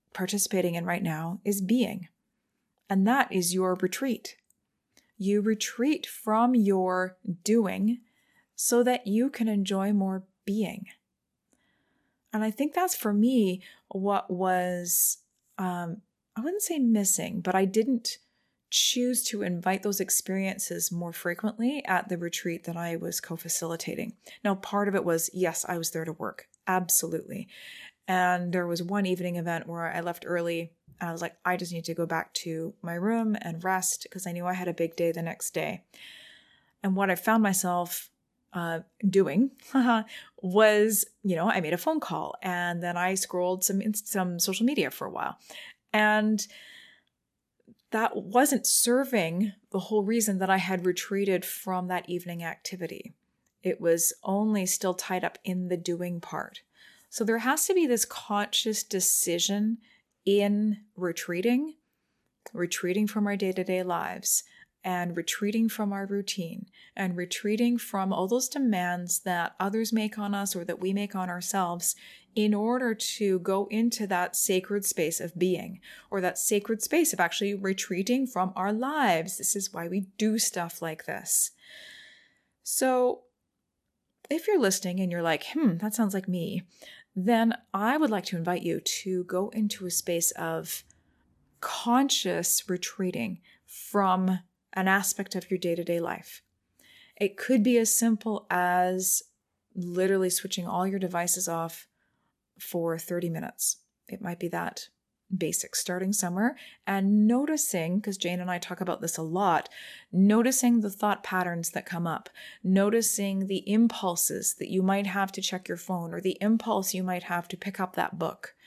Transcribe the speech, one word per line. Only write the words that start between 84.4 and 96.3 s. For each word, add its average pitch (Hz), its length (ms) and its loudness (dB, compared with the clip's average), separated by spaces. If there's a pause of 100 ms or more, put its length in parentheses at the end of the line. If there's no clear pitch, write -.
you're 415 140 4
listening 190 400 0
and 180 120 0
you're 170 120 -2
like, 160 240 0
"Hmm, 254 300 2
that 208 180 -4
sounds 208 180 2
like 185 140 -2
me," 175 340 -2 (540)
then 226 420 4 (160)
I 220 240 0
would 302 140 4
like 202 140 -2
to 180 120 -4
invite 170 240 -2
you 165 200 -2
to 185 420 -2
go 185 260 -2
into 208 380 -2
a 175 40 -6
space 170 400 0
of 165 520 -6 (760)
conscious 233 1080 0
retreating 180 720 -4 (240)
from 185 760 0 (320)
an 190 140 0
aspect 190 460 0
of 180 160 -6
your 185 80 0
day-to-day 170 420 0
life. - 440 -8 (720)